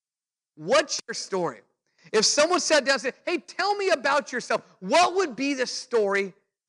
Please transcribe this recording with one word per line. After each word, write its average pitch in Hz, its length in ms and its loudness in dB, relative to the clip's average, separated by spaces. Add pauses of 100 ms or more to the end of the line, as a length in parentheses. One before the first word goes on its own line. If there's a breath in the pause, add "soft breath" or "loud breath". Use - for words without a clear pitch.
(560)
What's 262 520 0
your 226 60 -10
story? 160 480 -6 (500 soft breath)
If 214 140 2
someone 320 340 2
sat 294 240 2
down 269 100 2
and 240 80 0
said, 254 120 -6 (120)
"Hey, 339 120 -2
tell 392 380 -4
me 392 140 -2
about 285 440 0
yourself," 233 300 -2 (160)
what 339 360 2
would 330 220 -2
be 277 160 -2
the 254 140 -4
story 196 640 -2 (360)